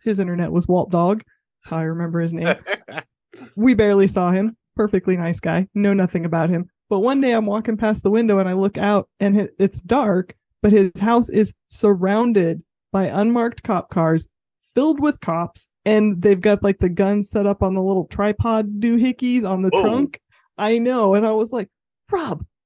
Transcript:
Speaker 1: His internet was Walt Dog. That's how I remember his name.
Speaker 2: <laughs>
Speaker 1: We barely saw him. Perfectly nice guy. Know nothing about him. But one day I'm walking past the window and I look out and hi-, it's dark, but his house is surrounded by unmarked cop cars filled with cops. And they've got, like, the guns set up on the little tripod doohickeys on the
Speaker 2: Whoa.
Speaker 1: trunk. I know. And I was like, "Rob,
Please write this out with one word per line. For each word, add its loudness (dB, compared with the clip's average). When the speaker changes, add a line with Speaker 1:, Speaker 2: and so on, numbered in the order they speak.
Speaker 1:
His -2
internet -4
was -2
Walt 0
Dog. 0
That's -16
how -6
I -4
remember -4
his -4
name. -2
Speaker 2:
<laughs> -12
Speaker 1:
We 4
barely 4
saw 0
him. -2
Perfectly 0
nice -4
guy. -2
Know 2
nothing 0
about -2
him. -2
But 0
one 0
day 2
I'm 0
walking -4
past 0
the 0
window 2
and 0
I -2
look -2
out 0
and 2
hi-, 2
it's 0
dark, 0
but 6
his 6
house 2
is 0
surrounded 0
by 0
unmarked -2
cop -4
cars 0
filled 0
with -2
cops. -6
And 2
they've 2
got, 2
like, 0
the 0
guns -2
set -2
up -2
on 0
the -2
little -2
tripod -2
doohickeys 0
on -2
the 0
Speaker 2:
Whoa. 2
Speaker 1:
trunk. -2
I 0
know. 2
And 2
I 2
was -2
like, -6
"Rob, -4